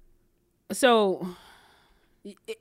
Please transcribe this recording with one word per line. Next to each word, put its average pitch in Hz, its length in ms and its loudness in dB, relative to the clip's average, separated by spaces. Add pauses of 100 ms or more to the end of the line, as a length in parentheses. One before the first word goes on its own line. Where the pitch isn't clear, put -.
(720)
So 208 560 2 (1000)
y-, 202 100 -18 (120)
y-, 440 140 -12